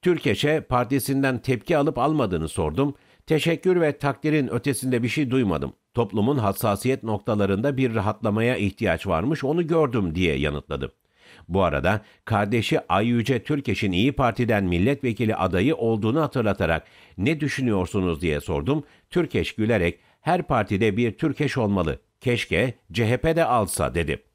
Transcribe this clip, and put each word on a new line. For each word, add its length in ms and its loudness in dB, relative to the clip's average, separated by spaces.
Türkeş'e 600 0
partisinden 800 0
tepki 360 0
alıp 200 0
almadığını 520 0
sordum. 460 -2
Teşekkür 540 2
ve 160 0
takdirin 500 0
ötesinde 560 -2
bir 60 0
şey 220 -2
duymadım. 420 0
Toplumun 440 0
hassasiyet 680 0
noktalarında 760 0
bir 180 0
rahatlamaya 640 0
ihtiyaç 500 0
varmış, 360 0
onu 240 0
gördüm 480 0
diye 200 2
yanıtladı. 580 -4
Bu 160 2
arada 380 2
kardeşi 640 0
Ay 200 2
Yüce 360 0
Türkeş'in 480 -2
İyi 200 2
Parti'den 520 0
milletvekili 720 0
adayı 400 0
olduğunu 460 0
hatırlatarak 680 -2
"Ne 220 0
düşünüyorsunuz?" 840 -2
diye 180 -2
sordum. 440 -2
Türkeş 460 -2
gülerek 440 0
"Her 220 0
partide 540 0
bir 140 2
Türkeş 460 -2
olmalı. 420 0
Keşke 520 0
C 180 0
H 80 2
P 180 0
de 100 2
alsa." 500 0
dedi. 280 -2